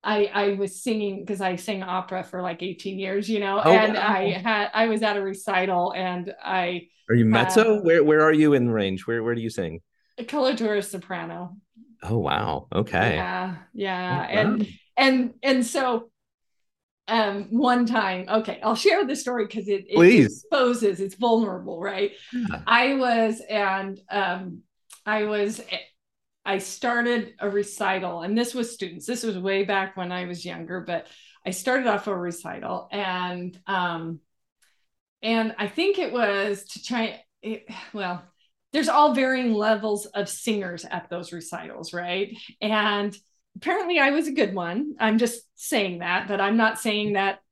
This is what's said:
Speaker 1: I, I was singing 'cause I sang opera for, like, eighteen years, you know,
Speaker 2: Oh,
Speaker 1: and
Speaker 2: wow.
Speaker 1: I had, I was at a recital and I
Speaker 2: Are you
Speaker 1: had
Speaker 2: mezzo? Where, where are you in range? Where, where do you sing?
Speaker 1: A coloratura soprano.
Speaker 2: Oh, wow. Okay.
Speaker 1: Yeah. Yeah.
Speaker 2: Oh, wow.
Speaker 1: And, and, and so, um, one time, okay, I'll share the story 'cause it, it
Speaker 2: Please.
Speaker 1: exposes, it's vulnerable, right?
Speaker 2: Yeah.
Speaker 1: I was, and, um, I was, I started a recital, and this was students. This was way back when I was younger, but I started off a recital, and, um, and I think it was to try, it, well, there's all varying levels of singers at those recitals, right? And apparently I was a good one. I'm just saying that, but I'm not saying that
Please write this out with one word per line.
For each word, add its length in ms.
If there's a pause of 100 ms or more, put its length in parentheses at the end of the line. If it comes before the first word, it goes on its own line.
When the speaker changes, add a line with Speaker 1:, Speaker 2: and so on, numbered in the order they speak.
Speaker 1:
I, 220
I 260
was 280
singing 460
'cause 140
I 160
sang 260
opera 400
for, 180
like, 220
eighteen 380
years, 280
you 120
know, 200
Speaker 2:
Oh, 120
Speaker 1:
and 240
Speaker 2:
wow. 40
Speaker 1:
I 300
had, 420
I 140
was 160
at 140
a 40
recital 720
and 480
I 460 (240)
Speaker 2:
Are 60
you 160
Speaker 1:
had 0
Speaker 2:
mezzo? 500
Where, 220
where 160
are 120
you 220
in 160
range? 380
Where, 160
where 100
do 60
you 100
sing? 300 (380)
Speaker 1:
A 60
coloratura 600
soprano. 720 (440)
Speaker 2:
Oh, 180
wow. 540
Okay. 440
Speaker 1:
Yeah. 400 (180)
Yeah. 560
Speaker 2:
Oh, 60
wow. 40
Speaker 1:
And, 280 (280)
and, 460
and 240
so, 440 (1000)
um, 420
one 360
time, 420
okay, 340
I'll 140
share 280
the 120
story 320
'cause 200
it, 200
it 60
Speaker 2:
Please. 500
Speaker 1:
exposes, 560
it's 160
vulnerable, 640
right? 320 (200)
Speaker 2:
Yeah. 340
Speaker 1:
I 280
was, 540
and, 520 (100)
um, 520 (440)
I 180
was, 360 (840)
I 140
started 800
a 100
recital, 760
and 140
this 180
was 180
students. 340
This 160
was 160
way 260
back 320
when 160
I 140
was 180
younger, 360
but 260 (400)
I 40
started 360
off 200
a 100
recital, 760
and, 760
um, 540 (1040)
and 360
I 100
think 300
it 140
was 520
to 180
try, 400 (200)
it, 240 (260)
well, 300 (500)
there's 160
all 260
varying 400
levels 520
of 220
singers 560
at 260
those 220
recitals, 600
right? 420 (240)
And 560 (400)
apparently 420
I 120
was 180
a 40
good 220
one. 460
I'm 180
just 240 (120)
saying 460
that, 280
but 120
I'm 160
not 220
saying 360
that 260 (120)